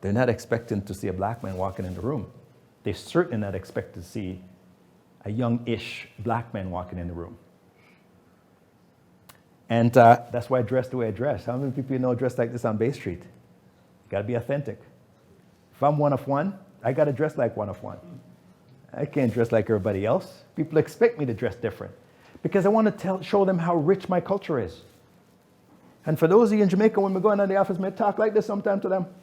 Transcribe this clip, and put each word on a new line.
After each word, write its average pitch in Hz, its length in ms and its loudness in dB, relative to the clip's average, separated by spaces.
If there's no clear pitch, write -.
They're 98 120 -2
not 123 160 2
expecting 110 540 -2
to 98 120 -10
see 101 140 -8
a 92 40 -4
black 101 300 -4
man 95 140 -8
walking 95 280 -6
in 92 100 -8
the 90 60 -10
room. 117 300 -6
They're 101 120 -4
certainly 175 440 -2
not 101 160 -4
expecting 107 480 -8
to 82 60 -18
see 92 340 -10
a 107 60 -10
young-ish 117 800 -4
black 117 340 -4
man 92 180 -6
walking 90 280 -8
in 87 100 -6
the 87 60 -8
room. 85 240 -12
And, 117 260 4
uh, 117 240 10
that's 120 200 -6
why 127 80 2
I 123 40 2
dress 127 260 -2
the 127 100 -8
way 113 100 -2
I - 20 -2
dress. 117 360 -4
How 123 100 -4
many 135 160 -4
people 135 220 -6
you 131 40 -2
know 127 160 0
dress 123 220 -2
like 120 160 -2
this 120 120 -10
on 113 120 0
Bay 113 160 0
Street? - 280 -8
You - 920 -20
gotta 101 140 -4
be 117 100 -4
authentic. 117 460 -4
If - 100 -6
I'm 147 140 4
one 147 160 4
of 127 160 -2
one, 151 300 -2
I 123 100 0
gotta 147 200 2
dress 151 260 -2
like 117 180 0
one 104 140 -4
of 90 120 -12
one. 101 160 -14
I - 140 -4
can't 131 260 0
dress 117 180 2
like 107 140 4
everybody 101 400 0
else. 139 400 -2
People 156 240 0
expect 233 400 2
me 151 80 -4
to 120 80 -2
dress 107 220 -4
different 104 380 -8
because 180 240 2
I - 20 6
wanna 214 220 4
tell, 185 320 -4
show 202 240 2
them 185 120 2
how 170 160 0
rich 170 340 2
my 180 120 2
culture 175 400 -4
is. 87 220 -8
And 156 120 0
for 160 100 4
those 208 240 6
of 214 60 4
you 208 40 6
in 196 60 6
Jamaica, 208 320 4
when 196 140 0
we 185 60 0
go 208 120 4
into 202 140 2
the 190 100 0
office, 190 220 0
may 190 120 -2
talk 202 280 -2
like 220 160 2
this 214 100 4
sometime 208 380 -2
to 196 80 -4
them. 190 160 0